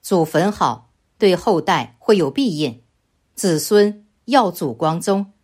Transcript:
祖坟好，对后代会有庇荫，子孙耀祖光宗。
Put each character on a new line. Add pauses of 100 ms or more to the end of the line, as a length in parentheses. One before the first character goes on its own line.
祖
坟
好， (280)
对
后
代
会
有
庇
荫， (520)
子
孙 (200)
耀
祖
光
宗。 (120)